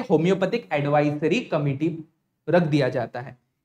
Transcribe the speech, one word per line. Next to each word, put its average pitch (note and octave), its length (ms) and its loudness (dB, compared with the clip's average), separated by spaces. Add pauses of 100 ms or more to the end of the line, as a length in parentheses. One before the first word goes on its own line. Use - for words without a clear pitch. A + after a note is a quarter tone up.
होम्योपैथिक F#3 640 0
एडवाइजरी D3 680 0 (100)
कमेटी D3 380 -2 (600)
रख E3+ 140 4
दिया C#3+ 260 2
जाता B2 320 -6
है। B2+ 160 -14 (280)